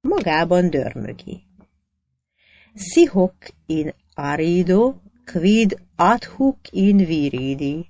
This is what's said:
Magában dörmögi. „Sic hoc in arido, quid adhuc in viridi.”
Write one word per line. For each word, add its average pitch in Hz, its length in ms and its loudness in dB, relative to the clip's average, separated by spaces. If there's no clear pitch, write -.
Magában 180 680 0
dörmögi. - 720 -8
„Sic 277 360 2
hoc 185 240 0
in 156 280 -6
arido, 170 800 0
quid 202 480 2
adhuc 240 600 0
in 196 260 2
viridi.” 143 920 -2